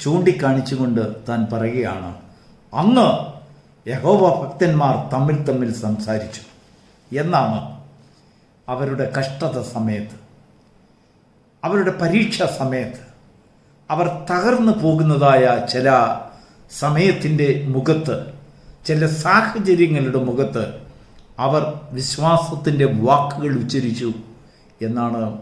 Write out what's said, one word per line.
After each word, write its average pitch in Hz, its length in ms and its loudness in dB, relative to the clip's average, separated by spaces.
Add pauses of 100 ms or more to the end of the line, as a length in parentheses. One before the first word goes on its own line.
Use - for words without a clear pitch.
ചൂണ്ടിക്കാണിച്ചുകൊണ്ട് 135 1000 2 (260)
താൻ 117 120 -2 (120)
പറയുകയാണ്, 110 560 -4 (640)
"അന്ന് 220 340 4 (800)
യഹോവ 175 360 2 (180)
ഭക്തന്മാർ 160 540 2 (180)
തമ്മിൽ 143 240 0 (120)
തമ്മിൽ 123 260 0
സംസാരിച്ചു" 107 680 -6 (680)
എന്നാണ്. 135 500 0 (1080)
അവരുടെ 131 380 -4 (120)
കഷ്ടത 131 440 -4 (120)
സമയത്ത്, 107 420 -4 (1500)
അവരുടെ 185 400 0
പരീക്ഷ 180 460 2 (100)
സമയത്ത്, 127 460 -6 (880)
അവർ 160 180 -2 (220)
തകർന്നു 220 520 2
പോകുന്നതായ 147 640 6 (280)
ചില 127 160 0 (920)
സമയത്തിൻ്റെ 151 680 2 (280)
മുഖത്ത്, 135 420 0 (680)
ചില 156 140 2 (240)
സാഹചര്യങ്ങളുടെ 170 1040 2
മുഖത്ത് 123 380 -2 (720)
അവർ 139 260 0 (280)
വിശ്വാസത്തിൻ്റെ 147 960 0 (180)
വാക്കുകൾ 143 560 0
ഉച്ചരിച്ചു 120 500 -4 (680)
എന്നാണ് 117 400 -4 (200)